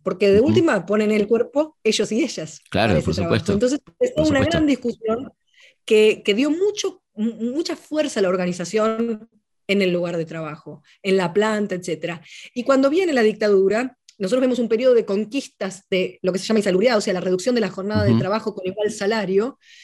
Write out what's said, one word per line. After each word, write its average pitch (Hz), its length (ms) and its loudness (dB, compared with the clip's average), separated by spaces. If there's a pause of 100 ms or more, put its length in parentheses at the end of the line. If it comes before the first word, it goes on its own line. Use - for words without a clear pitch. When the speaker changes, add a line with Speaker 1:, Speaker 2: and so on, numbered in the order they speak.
Speaker 1:
Porque 190 260 0
de 196 100 6
Speaker 2:
Ujú. 269 100 4
Speaker 1:
última 311 360 2
ponen 208 260 0
el 208 160 0
cuerpo 247 560 0
ellos 220 280 0
y 233 120 0
ellas 175 460 -8
Speaker 2:
Claro, 101 200 2
Speaker 1:
para 87 100 4
ese - 60 -4
Speaker 2:
por 78 100 0
Speaker 1:
trabajo. - 200 0
Speaker 2:
supuesto. 202 180 0
Speaker 1:
Entonces, 247 260 0 (200)
es 247 120 0
Speaker 2:
Por 302 100 -2
Speaker 1:
una 302 180 2
Speaker 2:
supuesto. 277 120 2
Speaker 1:
gran 320 160 2
discusión 233 640 -4 (500)
que, 214 400 4
que 214 120 2
dio 277 160 2
mucho, 392 500 -2 (140)
mu-, 220 180 -4 (200)
mucha 330 220 -4
fuerza 294 460 -4
a - 20 2
la 185 60 2
organización 214 1000 -2 (400)
en 196 140 2
el 185 100 2
lugar 175 240 -2
de 165 100 -4
trabajo, 156 580 -12 (200)
en 190 140 2
la 175 160 0
planta, 208 420 0
etcétera. 170 460 -8 (320)
Y 247 100 -6
cuando 269 260 4
viene 339 220 0
la 247 120 2
dictadura... 208 720 2 (220)
Nosotros 208 220 0
vemos 254 180 0
un 226 100 0
periodo 247 240 4
de 226 100 4
conquistas 208 880 -6
de 185 320 -2
lo 185 100 0
que 185 80 -2
se - 60 -10
llama 220 140 2
insalubridad, 208 380 2
o 208 40 0
sea, 202 120 -2
la 180 60 -2
reducción 185 360 -2
de 233 60 0
la 190 80 -2
jornada 208 360 -2
de - 60 4
Speaker 2:
Ujú. 113 80 4
Speaker 1:
trabajo 202 360 -2
con 185 100 -10
igual 208 260 -4
salario, 208 680 -2 (240)